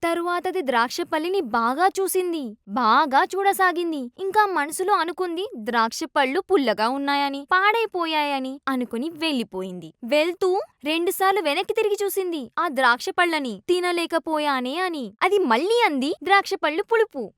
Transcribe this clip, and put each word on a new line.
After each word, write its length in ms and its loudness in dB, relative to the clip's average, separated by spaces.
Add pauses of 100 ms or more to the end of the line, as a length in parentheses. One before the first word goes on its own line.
తరువాతది 580 -2
ద్రాక్ష 400 0
పళ్ళని 400 -2
బాగా 460 0
చూసింది, 720 -2 (100)
బాగా 560 4
చూడసాగింది. 720 2
ఇంకా 480 0
మనసులో 480 -2
అనుకుంది 600 -2
ద్రాక్ష 480 -2
పళ్ళు 360 0
పుల్లగా 500 2
ఉన్నాయని, 600 -2
పాడైపోయాయని 1160 0
అనుకుని 420 -4
వెళ్ళిపోయింది. 840 -4 (100)
వెళ్తూ 580 2 (220)
రెండుసార్లు 580 0
వెనక్కి 320 -2
తిరిగి 300 0
చూసింది 560 -4
ఆ 80 0
ద్రాక్ష 420 2
పళ్ళని, 600 0
"తినలేకపోయానే" 1040 0
అని. 460 -4
అది 160 4
మళ్ళీ 480 2
అంది, 280 0 (100)
"ద్రాక్ష 300 2
పళ్ళు 300 -2
పులుపు." 540 0